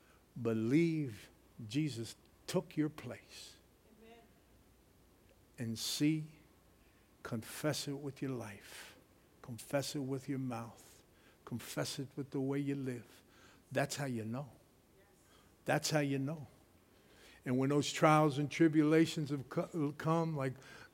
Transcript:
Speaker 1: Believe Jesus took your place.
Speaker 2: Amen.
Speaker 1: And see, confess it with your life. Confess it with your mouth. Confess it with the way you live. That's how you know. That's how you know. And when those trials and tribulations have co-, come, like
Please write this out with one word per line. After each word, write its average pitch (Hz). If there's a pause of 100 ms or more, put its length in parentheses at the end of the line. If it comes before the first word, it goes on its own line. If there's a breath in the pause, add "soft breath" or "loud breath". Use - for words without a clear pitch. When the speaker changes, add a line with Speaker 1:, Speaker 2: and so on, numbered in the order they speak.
(400 soft breath)
Speaker 1:
Believe 123 (400)
Jesus 117 (320)
took 185
your 151
place. - (440)
Speaker 2:
Amen. 226 (1400)
Speaker 1:
And 113
see, 156 (960 soft breath)
confess -
it 139
with 143
your 135
life. 107 (480)
Confess 135
it 147
with 131
your 135
mouth. 117 (600 soft breath)
Confess -
it 135 (100)
with 139
the 143
way 139
you 139
live. 127 (680 soft breath)
That's 139
how 143
you 113
know. 127 (1160 soft breath)
That's 143
how 151
you 139
know. 143 (960 soft breath)
And 127
when 135
those 143
trials 156
and 147
tribulations 160
have 143
co-, 165
come, 165
like 135 (400 loud breath)